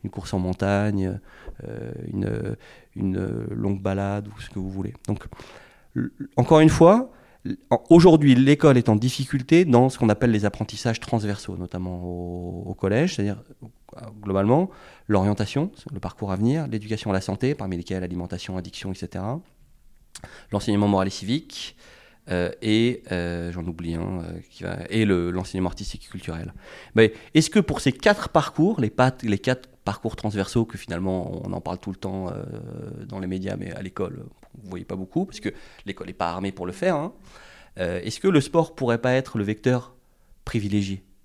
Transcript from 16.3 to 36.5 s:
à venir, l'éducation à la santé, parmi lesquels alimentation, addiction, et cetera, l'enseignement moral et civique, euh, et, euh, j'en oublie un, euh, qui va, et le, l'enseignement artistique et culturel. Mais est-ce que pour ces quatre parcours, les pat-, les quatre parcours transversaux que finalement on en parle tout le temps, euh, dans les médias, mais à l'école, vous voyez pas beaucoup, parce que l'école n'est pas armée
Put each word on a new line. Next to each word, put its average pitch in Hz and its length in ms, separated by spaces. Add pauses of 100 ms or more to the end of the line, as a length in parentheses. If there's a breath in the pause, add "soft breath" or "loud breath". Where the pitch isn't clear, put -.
à 92 40
venir, 135 300
l'éducation 110 440
à - 20
la 95 80
santé, 123 340
parmi 95 220
lesquels 92 260
alimentation, 90 540
addiction, 90 340
et 92 60
cetera, 101 440 (1080 loud breath)
l'enseignement 104 380
moral 95 180
et 98 40
civique, - 680 (540 soft breath)
euh, 87 200 (100)
et, 113 500
euh, 87 400
j'en 85 140
oublie 82 300
un, 90 260
euh, 82 120 (180)
qui - 140
va, 87 120 (140)
et 110 160
le, 87 240
l'enseignement 92 400
artistique - 360
et - 40
culturel. 87 420 (420 loud breath)
Mais 110 200 (180 loud breath)
est-ce 160 160
que - 100
pour 156 220
ces - 120
quatre - 360
parcours, 175 520
les 107 100
pat-, 127 320
les 104 160
quatre 127 300 (160)
parcours 98 320
transversaux 104 500
que - 100
finalement 90 680
on 92 80
en 92 100
parle 92 160
tout - 120
le 95 60
temps, 95 320
euh, 95 140 (680)
dans 98 100
les 92 80
médias, 95 300
mais 95 160
à 90 80
l'école, 92 460 (360)
vous 98 60
voyez 90 160
pas 95 120
beaucoup, 95 280
parce - 160
que - 80 (380 loud breath)
l'école 95 220
n'est 92 40
pas 85 180
armée 95 220